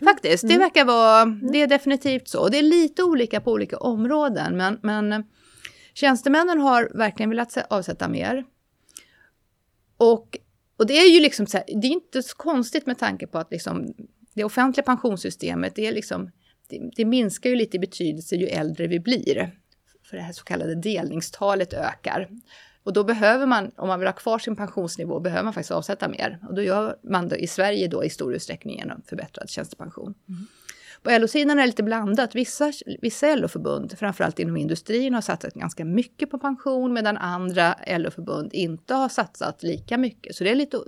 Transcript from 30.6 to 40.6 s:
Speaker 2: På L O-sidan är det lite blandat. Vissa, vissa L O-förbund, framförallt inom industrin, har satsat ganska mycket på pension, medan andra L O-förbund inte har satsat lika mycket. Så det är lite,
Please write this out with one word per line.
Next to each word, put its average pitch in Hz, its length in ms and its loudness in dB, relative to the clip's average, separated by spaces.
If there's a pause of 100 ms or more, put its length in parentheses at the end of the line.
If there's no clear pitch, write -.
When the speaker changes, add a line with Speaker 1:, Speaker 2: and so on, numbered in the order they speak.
Speaker 2:
På 233 80 -2
L 226 140 6
O-sidan 285 340 2
är 277 40 6
det 262 40 4
lite 233 160 -2
blandat. 220 520 0
Vissa, 285 380 -2 (300)
vissa 233 240 -2
L 285 180 2
O-förbund, 156 540 -4
framförallt 185 400 -2
inom 170 180 -2
industrin, 214 580 -2
har 226 60 0
satsat - 340 -6
ganska - 300 -10
mycket 220 460 -2
på 269 80 -8
pension, 254 540 -2
medan 214 240 -2
andra 180 560 0
L 170 340 -4
O-förbund 156 480 -8
inte 165 400 -4
har 262 140 0
satsat - 540 -6
lika 165 360 -6
mycket. - 380 -6
Så 180 80 -6
det 196 60 2
är 233 40 2
lite, 277 340 -2